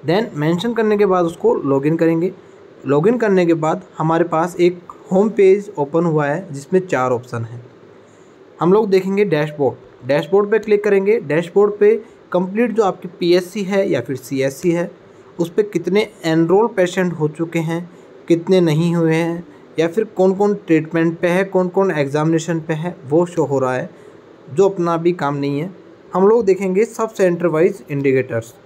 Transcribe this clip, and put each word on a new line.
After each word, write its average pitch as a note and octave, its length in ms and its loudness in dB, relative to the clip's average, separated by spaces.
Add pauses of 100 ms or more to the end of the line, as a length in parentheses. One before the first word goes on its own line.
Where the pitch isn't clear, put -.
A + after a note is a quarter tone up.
Then F#3 300 0
mention E3+ 400 -2
करने G#3+ 240 0
के G3+ 80 4
बाद F#3 200 2
उसको F#3+ 300 0
login C#3 420 0
करेंगे। E3 340 0 (540)
Login D#3 320 2
करने G3 280 2
के E3 100 2
बाद D#3 280 -4 (140)
हमारे D#3+ 280 0
पास E3+ 320 -2
एक F3 220 2 (320)
home G3+ 180 2
page G3+ 480 4
open D#3 280 0
हुआ D#3 200 2
है D3+ 280 -4
जिसमें C#3+ 280 -2
चार B2+ 300 0
option A#2+ 320 -4
हैं। A#2 180 -14 (960)
हम E3+ 140 2
लोग G#3+ 160 2
देखेंगे F#3+ 360 0
dashboard। D3+ 840 -4
Dashboard E3 440 0
पे A3 80 2
click G#3 240 0
करेंगे। G3+ 380 2
Dashboard F3 580 0
पे G#3 160 6 (360)
complete F#3+ 400 0
जो G#3+ 120 0
आपकी F#3 260 -4
पीएससी F3+ 540 -2
है G3 260 0
या C#3 120 0
फिर C3+ 140 -6
सीएससी C#3 560 -4
है, E3+ 180 -2 (500)
उस E3+ 100 -2
पे G#3+ 160 -2
कितने F#3+ 420 -2 (180)
enroll E3 440 4
patient F3+ 440 0
हो D3+ 160 -2
चुके E3 320 -6
हैं, E3 280 -4 (380)
कितने F3 340 2
नहीं E3 340 2
हुए D#3+ 180 2
हैं, E3+ 320 -2 (320)
या D#3+ 100 0
फिर G#3+ 200 -2
कौन G3 280 2
कौन G#3 220 0
treatment E3 600 0
पे F3+ 80 -2
है, F3+ 180 0
कौन F#3 240 -2
कौन F#3+ 240 0
examination D#3 680 -2
पे D#3 160 -6
है, E3+ 200 -8 (100)
वो D#3 200 2
शो E3+ 200 -2
हो C3+ 140 -2
रहा B2+ 140 0
है, C#3+ 160 -6 (580)
जो F#3 220 2
अपना F3 280 -2
भी E3+ 160 0
काम D3 220 -4
नहीं C#3+ 240 -4
है। F#3 120 -8 (420)
हम F#3+ 140 2
लोग A3+ 180 4
देखेंगे F#3+ 400 2
सब A3+ 260 -6
सेंटर F3 360 0
वाइज E3 440 0
indicators। C3 600 -2 (120)